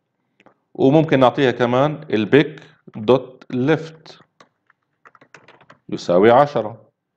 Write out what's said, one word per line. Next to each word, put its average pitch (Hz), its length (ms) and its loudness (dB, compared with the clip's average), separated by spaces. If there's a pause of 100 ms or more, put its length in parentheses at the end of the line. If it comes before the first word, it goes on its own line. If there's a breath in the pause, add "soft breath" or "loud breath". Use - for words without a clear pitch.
(720)
وممكن 147 460 2
نعطيها 131 320 2
كمان 127 580 -2
ال 107 200 -4
pick 147 320 0 (360)
dot - 580 -4
left 151 680 -6 (1700)
يساوي 95 420 2
عشرة، 120 580 0 (280)